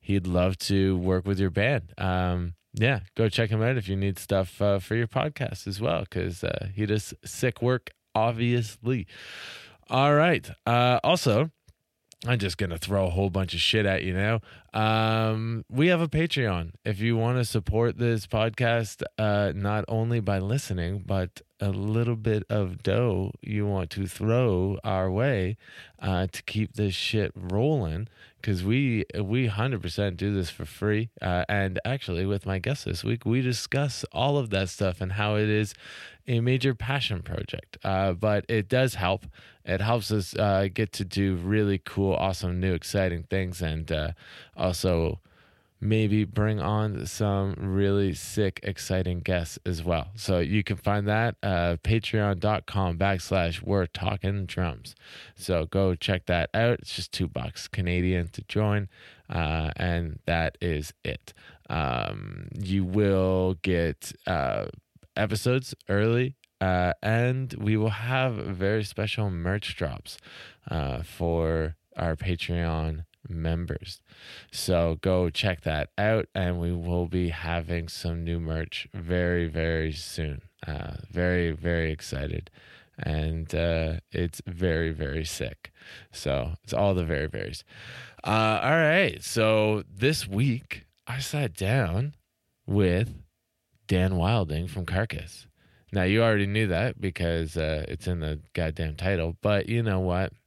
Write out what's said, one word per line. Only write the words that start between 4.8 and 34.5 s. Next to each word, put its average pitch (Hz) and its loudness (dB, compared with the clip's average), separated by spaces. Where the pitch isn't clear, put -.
your 117 0
podcast - -4
as 98 -6
well, - 0
'cause, 90 -4
uh, - -2
he 104 0
does 104 -2
sick - -2
work, 123 0
obviously. 117 0
All 135 4
right. 156 4
Uh, 123 6
also, 147 4
I'm 120 2
just 98 -2
gonna 85 -2
throw 95 0
a 87 0
whole 98 2
bunch 92 0
of 85 -4
shit 107 4
at 95 2
you 92 -2
now. 107 2
Um, 110 2
we 139 2
have 175 4
a 170 0
Patreon. 117 0
If 101 -2
you 113 2
wanna 120 2
support 113 0
this 117 0
podcast, 113 0
uh, 104 2
not 101 0
only 117 0
by 98 0
listening, 95 -2
but 95 -2
a 101 0
little 107 0
bit 107 0
of 95 0
dough 98 2
you 104 -2
want 95 -2
to 98 -4
throw 101 2
our 95 0
way, 104 0
uh, 92 0
to - -8
keep 107 -2
this 101 0
shit - -2
rolling, 101 0
'cause 92 0
we, 117 2
we 113 0
hundred 110 -2
percent 92 -2
do 101 -2
this 92 -2
for - -10
free. 107 -2
Uh, 90 0
and 95 0
actually, 95 -2
with 101 -2
my 95 -2
guest 131 -4
this 90 -4
week, 117 -4
we 120 2
discuss 127 -2
all 143 2
of 120 -2